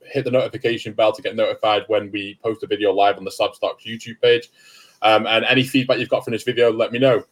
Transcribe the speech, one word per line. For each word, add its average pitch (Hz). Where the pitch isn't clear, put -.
hit 135
the 127
notification 117
bell 107
to -
get 95
notified 107
when 104
we 101
post 113
a -
video 104
live 101
on 95
the 95
Substock -
YouTube 113
page. 120
Um, 107
and 113
any 131
feedback 131
you've -
got 117
from 120
this 110
video, 120
let 110
me 120
know. 123